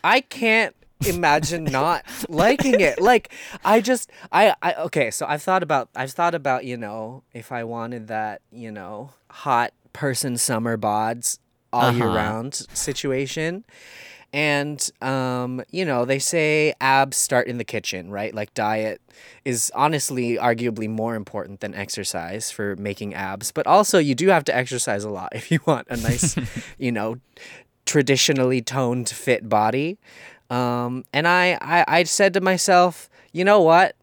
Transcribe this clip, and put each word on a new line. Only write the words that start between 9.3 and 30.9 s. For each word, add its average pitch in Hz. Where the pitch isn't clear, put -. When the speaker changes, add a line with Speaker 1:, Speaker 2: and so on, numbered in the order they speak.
Speaker 1:
hot 120
person 131
summer 117
bods 110
all 123
year 120
Speaker 2:
Uh-huh. 90
Speaker 1:
round 110
situation. 147
And, 147
um, 127
you 185
know, 123
they 135
say 156
abs 135
start -
in 120
the 117
kitchen, 95
right? 101
Like, 107
diet 110
is 123
honestly 131
arguably 117
more 110
important 98
than 101
exercise 98
for 101
making 101
abs. 98
But 160
also, 202
you 147
do 160
have 165
to -
exercise 120
a 107
lot 92
<laughs> -
if -
you 165
want 151
a 123
nice, 123
Speaker 2:
<laughs> -
Speaker 1:
you 123
know, 113
traditionally 131
toned, 123
fit 117
body. 117
Um, 123